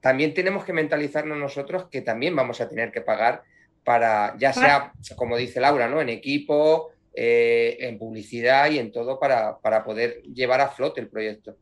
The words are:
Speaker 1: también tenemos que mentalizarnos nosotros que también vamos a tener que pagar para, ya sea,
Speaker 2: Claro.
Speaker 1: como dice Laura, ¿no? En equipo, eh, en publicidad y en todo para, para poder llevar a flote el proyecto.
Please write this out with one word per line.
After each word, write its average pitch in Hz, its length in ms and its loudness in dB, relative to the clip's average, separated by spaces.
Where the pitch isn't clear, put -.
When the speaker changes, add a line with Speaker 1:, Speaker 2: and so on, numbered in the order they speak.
Speaker 1:
también 143 320 2
tenemos 185 320 -2
que 185 80 -8
mentalizarnos 151 640 -2
nosotros 143 520 -6
que 131 120 -8
también 120 340 -4
vamos 127 260 -2
a 117 80 -6
tener 113 220 -6
que 113 100 -6
pagar 113 420 0
para, 110 540 2
ya 131 160 2
sea, 143 380 4
Speaker 2:
Claro. - 0 -
Speaker 1:
como 117 220 -2
dice 123 220 -4
Laura, 131 280 4
¿no? 147 140 0
En 131 80 -2
equipo, 147 800 0
eh, 117 680 2
en 123 180 -10
publicidad 117 720 0
y 151 80 0
en 113 140 -4
todo 120 280 -4
para, 117 400 0
para 110 240 2
poder 113 400 -4
llevar 127 380 0
a 135 80 2
flote 135 320 -6
el 107 60 -10
proyecto. 107 540 -10